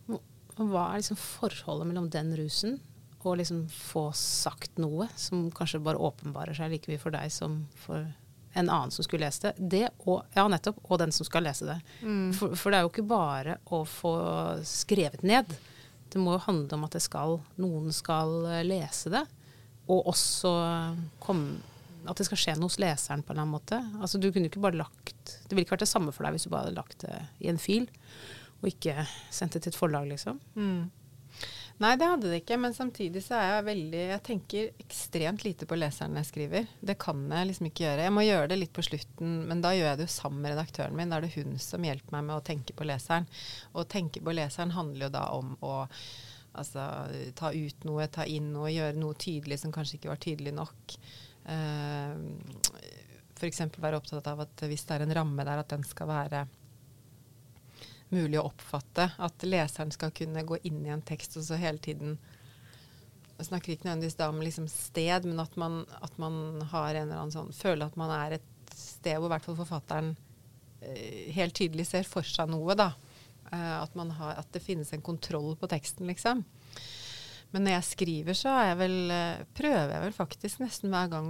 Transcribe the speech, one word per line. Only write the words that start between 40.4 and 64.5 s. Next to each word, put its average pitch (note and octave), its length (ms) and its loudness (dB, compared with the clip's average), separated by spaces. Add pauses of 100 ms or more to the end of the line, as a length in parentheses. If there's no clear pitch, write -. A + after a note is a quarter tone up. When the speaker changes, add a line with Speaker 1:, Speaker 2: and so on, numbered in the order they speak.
Speaker 2:
med D3 80 0
redaktøren D3 420 -2
min. E3+ 160 -2
Da D#3+ 80 2
er E3 60 -2
det D#3+ 80 -6
hun C#3 260 -4
som F3 240 -4
hjelper C#3+ 320 -4
meg D3 140 -2
med D3+ 80 -2
å C#3+ 100 -6
tenke D3 300 -4
på D3+ 100 -2
leseren. E3 400 0 (460)
Og E3+ 80 -2
å - 100 -4
tenke E3+ 320 -2
på E3 140 0
leseren E3+ 340 0
handler C#3+ 380 -2
jo - 80 -4
da C#3+ 80 0 (100)
om C3 160 -4 (160)
å, C3+ 60 -2 (840)
altså, C#3+ 320 -6 (480)
ta D#3 160 -2
ut D3+ 320 -4
noe, D3+ 240 0
ta D3+ 160 -4
inn D3+ 320 -2
noe, D3+ 160 -2
gjøre D#3 320 0
noe D3+ 160 -4
tydelig D3 400 -4
som D#3 160 -4
kanskje D3 240 -4
ikke D3+ 140 -4
var C#3+ 100 -8
tydelig D3 320 -4
nok. - 400 -10 (560)
Eh, D3 640 -2 (1200)
for E3+ 160 -2
eksempel D#3+ 320 -4
være D#3 160 0
opptatt D3 320 -6
av D3 160 -6
at - 160 -10
hvis D3 240 -4
det D#3 80 0
er D3 80 0
en D#3 160 2
ramme C#3+ 240 0
der, C#3+ 160 -2
at D3 160 -6
den C#3+ 80 -4
skal - 240 -8
være D3 380 -2 (1700)
mulig D3+ 240 4
å D3+ 80 2
oppfatte, - 640 -2 (100)
at - 240 -4
leseren D#3+ 480 0
skal D#3+ 240 -4
kunne D#3+ 320 -4
gå E3 220 -2
inn D3+ 180 -4
i D3 80 -4
en D#3 80 -4
tekst - 380 -8
og - 20 -6
så D#3+ 160 -2
hele D#3 240 0
tiden, D3 300 -4 (1200)
jeg D#3+ 120 -8
snakker F3+ 260 -4
ikke F3+ 140 -4
nødvendigvis D#3+ 320 0
da D#3 100 2
om D#3 100 -2
liksom D#3+ 300 -4